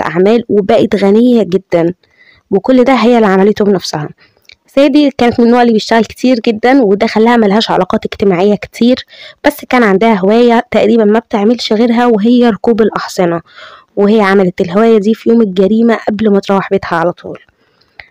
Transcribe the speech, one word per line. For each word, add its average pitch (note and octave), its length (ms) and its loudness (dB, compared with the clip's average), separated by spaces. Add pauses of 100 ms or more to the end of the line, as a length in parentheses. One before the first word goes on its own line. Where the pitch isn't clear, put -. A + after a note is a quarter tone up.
أعمال F#3+ 460 0
وبقت G#3 480 0
غنية A3 460 2
جدا، F3 520 -2 (560)
وكل B3 340 0
ده C4+ 80 2
هي A#3+ 240 2
اللي A3 100 2
عملته G3 380 0
بنفسها. F3 440 -4 (580)
سادي C#4+ 520 2
كانت A#3+ 220 0
من A#3 60 4
النوع B3 160 2
اللي A#3 100 2
بيشتغل A3 320 0
كتير B3+ 320 -2 (100)
جدا، A#3+ 360 0
وده G#3 240 0
خلاها A3+ 300 0
ملهاش G#3+ 340 0
علاقات F#3 340 -2
اجتماعية G3 500 -2
كتير، A#3+ 420 -2 (480)
بس - 200 -4
كان B3 180 -2
عندها G#3+ 320 2
هواية A3+ 560 2
تقريبا A3 340 2
ما G#3+ 140 2
بتعملش A3+ 540 -2
غيرها، A#3 340 0
وهي A#3+ 420 2
ركوب A3 320 0
الأحصنة، E3+ 600 -2 (560)
وهي G3+ 240 2
عملت F#3+ 400 0
الهواية G#3 380 2
دي G#3 160 0
في - 160 -4
يوم A#3 100 4
الجريمة G#3+ 580 0 (100)
قبل G#3+ 220 -2
ما G3+ 100 2
تروح G3 300 -4
بيتها G3 260 -4
على E3+ 160 -2
طول. - 260 -16 (720)